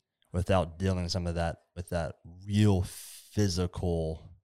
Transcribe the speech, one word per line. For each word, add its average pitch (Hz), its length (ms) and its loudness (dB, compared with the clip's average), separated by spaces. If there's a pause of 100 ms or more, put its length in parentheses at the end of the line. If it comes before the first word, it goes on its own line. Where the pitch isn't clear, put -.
(320)
without 87 480 0
dealing 92 280 0
some 87 200 -4
of 82 80 -4
that, 82 220 -2 (180)
with 87 140 -10
that 82 260 -4 (280)
real 101 380 6
physical 87 1400 -2 (240)